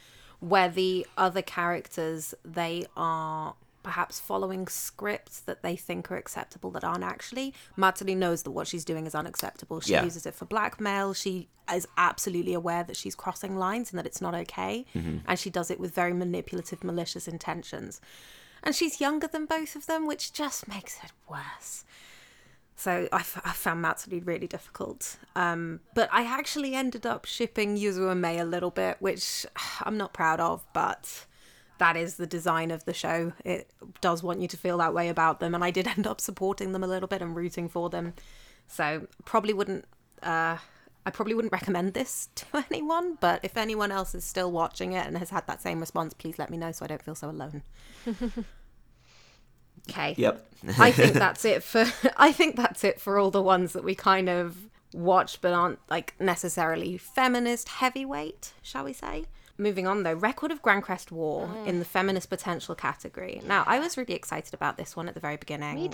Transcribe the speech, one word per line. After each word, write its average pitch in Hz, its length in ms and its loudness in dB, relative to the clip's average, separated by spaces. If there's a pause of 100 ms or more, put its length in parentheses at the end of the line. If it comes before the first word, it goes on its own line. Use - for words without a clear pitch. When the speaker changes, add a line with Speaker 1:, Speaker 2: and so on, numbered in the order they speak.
(400)
Speaker 1:
where 180 300 6
the 185 360 0 (120)
other 185 240 4
characters, 165 920 -4 (100)
they 170 420 -4 (120)
are 156 580 -2 (280)
perhaps - 360 -4
following 190 480 -2
scripts - 720 -6
that - 220 -8
they 175 120 -2
think 180 360 -6
are 180 40 -2
acceptable - 560 -8
that 175 120 -6
aren't 180 200 -2
actually. 269 500 -6 (220)
Matsuri 190 400 4
knows 175 280 2
that 139 80 -6
what 156 160 -4
she's 170 180 -6
doing 160 200 -4
is 156 100 -6
unacceptable. - 680 -6
She 202 120 2
Speaker 2:
Yeah. 170 100 6
Speaker 1:
uses 170 220 -4
it - 100 -6
for - 100 -12
blackmail. 202 680 0
She 185 360 -4 (240)
is 175 140 -2 (100)
absolutely 175 560 2
aware 170 300 0
that - 120 -8
she's - 200 -8
crossing - 420 -6
lines 202 340 -2
and 180 80 -4
that - 60 -4
it's - 160 -8
not 175 140 -2
okay. 190 500 -4 (100)
Speaker 2:
Mm-hmm. 85 220 -2 (100)
Speaker 1:
And 180 120 2
she 202 100 -6
does 175 220 -2
it - 80 -4
with 180 160 -4
very 175 180 2
manipulative, 175 720 -4
malicious 175 440 -4
intentions. - 720 -8 (640)
And 302 120 0
she's 320 260 -2
younger 294 260 2
than 311 180 -4
both 320 300 -2
of 294 120 -10
them, 320 200 0
which 294 240 -4
just - 360 -4
makes 202 360 -10
it - 80 -18 (160)
worse. - 560 -12 (920)
So 180 360 0
I, 180 80 4
f-, 175 240 -4
I 180 80 -2
found 170 300 -2
Matsuri 170 400 -2
really 175 260 -4
difficult. - 720 -10 (180)
Um, 170 440 0 (160)
but - 160 6
I 226 120 6
actually 269 520 -2
ended 254 320 -2
up 233 180 -4
shipping 208 520 0
Yuzu 190 340 2
and 180 100 2
Mei 170 180 0
a 170 60 0
little 175 260 0
bit, 185 280 0
which - 460 -2 (200)
<sighs> - 180 -6
I'm 214 140 0
not 202 160 -2
proud 160 260 4
of, 165 340 0
but - 520 -2 (520)
that 165 200 6
is 170 180 -2
the 175 120 -4
design 165 440 2
of 160 140 -6
the - 80 -2
show. 165 400 0 (120)
It - 260 -4 (300)
does 170 220 4
want 175 160 -2
you 180 80 -2
to 170 100 -10
feel 175 220 0
that 165 160 4
way 170 140 2
about 165 300 4
them, 170 160 0
and 175 80 0
I 175 80 4
did 185 160 2
<laughs> 220 80 -2
end 202 120 2
up - 140 -4
supporting 196 500 -2
them 190 120 -2
a 185 40 0
little 185 200 -2
bit 190 140 -4
and 170 140 -4
rooting 170 340 -2
for 175 200 -2
them. 170 240 -4 (540)
So 151 400 -2 (180)
probably 214 280 2
wouldn't, 196 320 -2 (380)
uh, 165 340 2 (480)
I - 60 -2
probably 220 240 -2
wouldn't 226 180 0
recommend 185 400 2
this - 380 -4
<laughs> - 40 -20
to - 360 -2
anyone, 330 480 0
but 175 240 4
if - 140 -6
anyone 214 340 2
else 190 240 -2
is 175 80 -6
still 180 280 0
watching 175 420 0
it 185 120 0
and 156 140 -4
has 180 100 -4
had 180 180 -2
that 165 140 -6
same 170 180 -2
response, 165 360 -2
please - 240 -8
let 151 100 -4
me 170 80 -8
know 165 140 -4
so 160 140 -10
I - 20 -6
don't 151 160 -6
feel 156 120 -10
so - 140 -8
alone. 151 320 -8 (440)
<laughs> 233 400 -4 (1400)
Okay. 151 280 -2
Speaker 2:
Yep. - 280 2 (320)
Speaker 1:
I 240 140 12
think 135 220 10
Speaker 2:
<laughs> - 0 -
Speaker 1:
that's - 320 4
it 214 180 4
for, 226 220 4 (180)
<laughs> - 140 4
I 294 140 12
think 311 240 4
that's - 280 2
it 196 180 4
for 202 160 0
all 196 140 6
the 196 100 4
ones 185 320 6
that 185 100 -4
we 190 120 -2
kind 190 340 4
of 175 400 -2 (240)
watch 180 480 4
but 175 120 4
aren't, 175 260 4 (100)
like, 160 300 -2
necessarily 175 800 0
feminist 240 720 2
heavyweight, 262 920 -4
shall - 220 -8
we - 100 -6
say. - 320 -8 (320)
Moving 196 300 0
on, 196 160 2
though, 165 100 2
Record 233 380 0
of 302 100 -6
Grancrest 196 500 2
War 160 360 -2
Speaker 3:
Mm. 214 200 -8
Speaker 1:
in 175 120 2
the 175 60 -2
feminist 190 440 0
potential 170 460 -4
category. - 720 -8
Now, 196 220 2
I 240 120 6
was 339 180 -2
really 247 160 -4
excited - 400 -6
about - 240 -2
this - 180 -10
one 170 120 -6
at - 60 -8
the 160 60 -12
very 151 180 -4
beginning. 147 380 -6
Speaker 3:
Me 160 180 -2